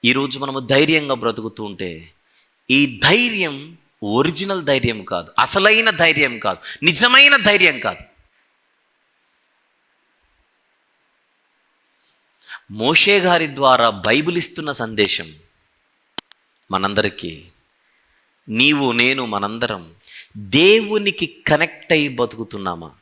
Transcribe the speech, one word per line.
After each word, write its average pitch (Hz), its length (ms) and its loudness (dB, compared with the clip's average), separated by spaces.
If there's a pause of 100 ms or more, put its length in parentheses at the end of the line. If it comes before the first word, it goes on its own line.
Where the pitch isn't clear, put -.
ఈరోజు 131 340 2
మనము 135 280 -6
ధైర్యంగా 147 500 0
బ్రతుకుతూ 113 480 -6
ఉంటే, 95 260 -10 (760)
ఈ 135 120 4 (200)
ధైర్యం 190 560 0 (540)
ఒరిజినల్ 170 540 0
ధైర్యం 123 400 0
కాదు, 87 240 -8 (100)
అసలైన 214 580 2
ధైర్యం 151 420 2
కాదు, 95 220 -4 (220)
నిజమైన 247 600 4
ధైర్యం 180 380 4
కాదు. 95 220 -6 (4000)
మోషే 160 460 2
గారి 175 340 2
ద్వారా 127 340 4 (120)
బైబిల్ 156 420 0
ఇస్తున్న 156 320 -4
సందేశం 107 540 -2 (1400)
మనందరికీ, 98 600 -4 (1160)
నీవు 135 440 2
నేను 127 340 0
మనందరం 104 560 -4 (680)
దేవునికి 202 760 2 (180)
కనెక్ట్ 156 460 0
అయి 147 240 0
బతుకుతున్నామా? 98 760 -8 (120)